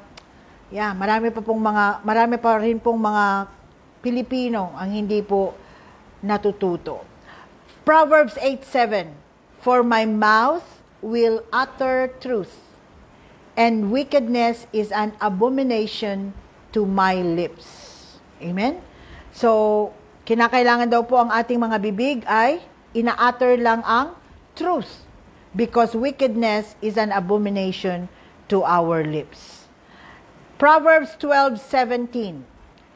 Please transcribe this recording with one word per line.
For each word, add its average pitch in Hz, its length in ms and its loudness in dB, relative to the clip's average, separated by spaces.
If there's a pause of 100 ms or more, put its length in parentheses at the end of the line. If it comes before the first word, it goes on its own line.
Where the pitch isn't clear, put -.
(680)
yeah, 208 240 -6
marami 214 400 -2
pa 226 80 -8
pong 220 240 -2
mga, 208 400 0
marami 226 320 2
pa 226 240 2
rin 226 160 0
pong 226 240 -2
mga 202 480 0 (560)
Pilipino 247 720 -4
ang 190 160 -6
hindi 208 320 -2
po 196 320 -2 (640)
natututo. 196 880 -4 (720)
Proverbs 311 640 4
eight 269 180 -2
seven, 208 480 -2 (480)
"For 247 240 2
my 226 240 2
mouth 220 560 2 (400)
will 226 480 0
utter 262 720 -2
truth, 226 400 -6 (960)
and 220 320 0
wickedness 240 800 -2
is 202 240 -4
an 214 240 -4
abomination 214 1120 -2 (400)
to 208 160 0
my 190 320 2
lips." 170 480 -4 (720)
Amen? 202 400 -4 (560)
So, 214 560 2 (320)
kinakailangan 240 720 2
daw 233 80 4
po 247 160 2
ang 233 160 2
ating 233 240 0
mga 226 240 -2
bibig 220 480 -2
ay 240 320 2 (320)
ina-utter 247 640 0
lang 226 240 0
ang 269 320 0 (400)
truth, 330 480 -4 (480)
because 233 480 0
wickedness 233 800 -2
is 214 160 -6
an 214 160 0
abomination 190 960 -2 (400)
to 190 160 0
our 165 400 2
lips. - 640 -8 (880)
Proverbs 311 640 4
twelve 277 400 2
seventeen, 240 880 -4 (500)